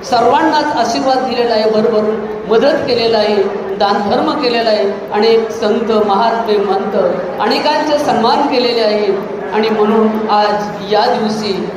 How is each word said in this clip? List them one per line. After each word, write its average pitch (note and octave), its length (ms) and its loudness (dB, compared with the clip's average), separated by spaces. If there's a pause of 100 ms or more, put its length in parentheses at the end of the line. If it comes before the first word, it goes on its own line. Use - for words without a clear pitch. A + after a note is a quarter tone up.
सर्वांनाच C#4+ 600 2
आशीर्वाद C4 520 0
दिलेला A#3+ 360 -2
आहे, G#3+ 160 2
भरभरून G#3+ 720 0 (100)
मदत C4 280 4 (100)
केलेला A3+ 300 0
आहे, G#3 180 2 (400)
दानधर्म G#3 560 0
केलेला A#3+ 380 0
आहे, G3+ 440 -2
अनेक A3 380 2
संत, G#3+ 540 0
महात्मे, G#3+ 520 0
महंत, G3 380 -2 (460)
अनेकांचे D4 580 0
सन्मान A#3+ 420 0
केलेले A#3+ 400 0
आहे. G#3 540 0 (180)
आणि A3 160 2
म्हणून G#3+ 600 2
आज G#3 380 0 (260)
या G#3 120 2
दिवशी G#3+ 720 -2